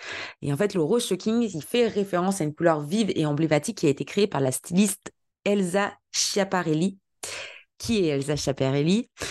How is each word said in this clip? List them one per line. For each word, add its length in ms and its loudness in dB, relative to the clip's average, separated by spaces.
Et 100 -2
en 60 0
fait, 160 0
le 80 0
rose 240 2
shocking, 480 0
il 100 -8
fait 240 2
référence 540 0
à 20 0
une 100 -2
couleur 280 2
vive 340 0
et 100 0
emblématique 520 0
qui 100 2
a 20 6
été 160 0
créée 220 2
par 140 -2
la 100 2
styliste 600 0
Elsa 500 0
Schiaparelli. 840 0
Qui 260 0
est 40 2
Elsa 280 0
Schiaparelli ? 760 2